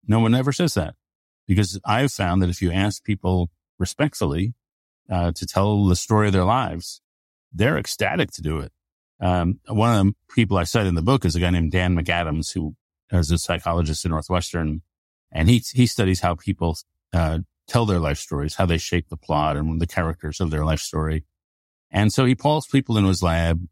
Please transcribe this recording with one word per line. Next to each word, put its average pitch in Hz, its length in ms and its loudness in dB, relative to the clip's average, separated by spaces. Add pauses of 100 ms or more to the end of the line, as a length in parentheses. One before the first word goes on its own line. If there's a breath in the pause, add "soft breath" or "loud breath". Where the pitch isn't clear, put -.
No 110 120 4
one 113 160 4
ever 131 160 2
says 165 220 0
that, 78 220 -4 (520)
because 95 380 2
I've 127 260 2
found 92 300 0
that 90 80 2
if 85 120 -4
you 90 100 0
ask 95 320 -2
people 92 460 0 (300)
respectfully, 95 760 -2 (560)
uh, 87 220 0
to - 140 -8
tell 101 400 2
the 90 100 6
story 107 320 2
of 98 60 2
their 92 100 2
lives, 98 580 -2 (520)
they're 151 240 2
ecstatic - 540 -4
to - 100 -16
do 78 180 -4
it. 67 120 -10 (480)
Um, 90 480 0
one 113 280 2
of 98 100 4
the 101 80 4 (220)
people 117 220 2
I 87 80 2
cite 107 220 0
in 87 80 0
the 80 60 0
book 127 240 2
is 82 100 2
a 87 40 0
guy 87 100 2
named 85 220 2
Dan 90 240 0
McAdams, 80 580 -2
who 80 220 -6 (360)
is 82 200 2
a 85 60 2
psychologist 85 680 -2
at 87 60 0
Northwestern, 80 680 -4 (500)
and 80 180 2
he, 117 140 4 (100)
he 123 140 4
studies 95 320 0
how 87 160 0
people, 85 420 -4 (360)
uh, 82 260 0 (280)
tell 117 180 0
their 95 140 2
life 73 200 -2
stories, 73 360 -6
how 95 100 2
they 85 120 2
shape 85 320 -4
the 78 80 -12
plot 76 400 -2
and 80 240 -4
the 87 60 -2
characters 82 540 -6
of 82 100 -2
their 76 140 -2
life 78 160 0
story. 78 420 -4 (680)
And 104 240 0
so 135 120 2
he 123 100 4
pulls 151 320 -2
people 127 300 0
into 98 100 4
his 92 160 2
lab. 82 380 2 (100)